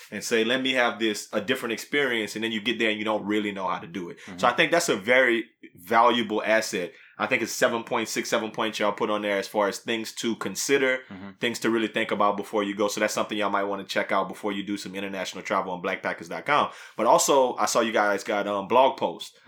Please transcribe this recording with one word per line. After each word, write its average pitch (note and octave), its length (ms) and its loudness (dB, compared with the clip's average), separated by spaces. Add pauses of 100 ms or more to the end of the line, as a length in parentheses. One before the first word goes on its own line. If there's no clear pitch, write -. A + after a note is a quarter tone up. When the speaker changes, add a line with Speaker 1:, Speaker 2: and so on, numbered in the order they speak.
(100)
Speaker 1:
and G#2 120 -10
say, A2+ 220 2
"Let B2+ 180 0
me C3 100 0
have A#2+ 260 2
this, G#2+ 340 -2
a A2 80 0
different A#2 320 -2
experience." A#2+ 640 -2
And A2 100 -4
then A2+ 80 -2
you A2 80 -2
get A2 180 -2
there A2 120 2
and G#2+ 80 -2
you G#2+ 60 -6
don't G#2 200 0
really G#2 280 0
know F#2+ 140 -6
how F2 120 -4
to F2 80 -14
do F2 240 -10
it. - 100 -16
Speaker 2:
Mm-hmm. F#2 180 -16
Speaker 1:
So B2+ 80 4
I A#2+ 60 6
think D#3 180 2
that's E3+ 180 2
a C3 80 2
very A#2 500 4 (280)
valuable A2+ 680 4
asset G#2 500 0 (260)
I - 80 -2
think A#2+ 160 2
it's G#2 100 -4
seven A#2 320 0
points, A#2 260 -4
six, - 180 -4
seven A2 220 0
points A2 280 -4
y'all G#2 140 2
put G#2+ 180 -2
on G#2 120 -2
there G2+ 160 0
as F#2+ 80 -4
far G#2 220 0
as G2 100 -4
things A2+ 340 -6
to A2+ 240 -2
consider, C3 600 0 (140)
Speaker 3:
Mm-hmm. G2 180 -14 (100)
Speaker 1:
things A#2+ 200 -2
to A#2 100 2
really A2+ 180 2
think A2 220 -2
about G#2 260 2
before G#2 280 -2
you G2+ 100 -4
go. G#2 140 2
So G#2+ 120 -2
that's G#2+ 140 2
something A2 240 -2
y'all G2+ 120 0
might G2+ 140 0
wanna G2 200 -4
check G2+ 280 -2
out F#2+ 160 0
before G2+ 240 -6
you G2 100 -4
do G2+ 140 -6
some F#2+ 180 -10
international F#2+ 500 -8
travel F#2+ 280 0
on F2+ 100 -8
blackpackers F#2 460 -4
dot E2+ 180 -8
com. C#3+ 240 2 (260)
But A2 100 0
also, C#3 500 6
I G#2 100 0
saw A#2+ 140 2
you A2+ 120 0
guys G#2 320 2
got, G#2 220 -2
um, G2+ 220 -2
blog B2+ 280 6
posts. E2+ 400 -6 (120)